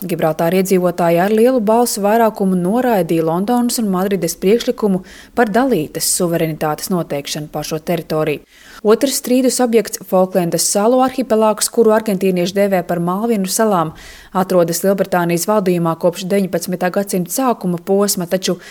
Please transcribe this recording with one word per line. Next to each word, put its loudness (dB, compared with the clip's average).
Gibraltāra 0
iedzīvotāji 2
ar 2
lielu 4
balsu 0
vairākumu 2
noraidīja 0
Londonas 0
un 0
Madrides -2
priekšlikumu 0
par 0
dalītas 0
suverenitātes -2
noteikšanu -6
pār -8
šo -6
teritoriju. -2
Otrs 2
strīdus 2
objekts – 0
Folklendas 0
salu 2
arhipelāgs, 0
kuru 4
argentīnieši 0
dēvē 2
par -2
Malvinu -2
salām, 0
atrodas 0
Lielbritānijas 0
valdījumā 0
kopš -2
deviņpadsmitā -2
gadsimta -4
sākuma -2
posma, 0
taču -2